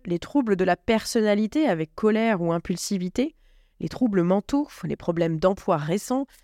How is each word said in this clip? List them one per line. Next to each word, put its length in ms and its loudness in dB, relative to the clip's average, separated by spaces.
les 120 -2
troubles 380 0
de 80 2
la 120 4
personnalité 920 0
avec 260 -2
colère 480 2
ou 100 0
impulsivité, 840 -4
les 80 -4
troubles 340 0
mentaux, 460 0
les 100 -4
problèmes 420 -2
d'emploi 380 0
récents, 520 -4